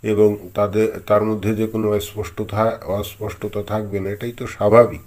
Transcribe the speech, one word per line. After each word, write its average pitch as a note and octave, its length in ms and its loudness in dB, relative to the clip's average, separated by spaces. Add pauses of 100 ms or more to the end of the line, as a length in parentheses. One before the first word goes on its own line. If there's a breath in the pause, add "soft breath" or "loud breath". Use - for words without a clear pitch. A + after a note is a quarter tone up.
এবং G#2 340 4 (180)
তাদের, G#2 340 0 (180)
তার G#2+ 180 4
মধ্যে G#2+ 300 -2
যে A2 120 0
কোনো G#2+ 240 -2
অস্পষ্টতা, G#2 960 -2
অস্পষ্টতা G2+ 760 -6
থাকবে G2+ 380 -4
না, F#2+ 100 -4
এটাই A#2 220 -8
তো A#2+ 140 -10
স্বাভাবিক। A2 600 4